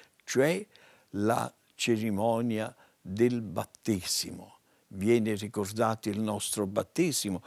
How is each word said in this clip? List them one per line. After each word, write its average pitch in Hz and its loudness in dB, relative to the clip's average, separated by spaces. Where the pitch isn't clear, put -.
cioè 165 2
la 113 0
cerimonia 113 0
del 117 2
battesimo. - -4
Viene 107 4
ricordato 107 -2
il 104 -2
nostro 107 -2
battesimo 104 -2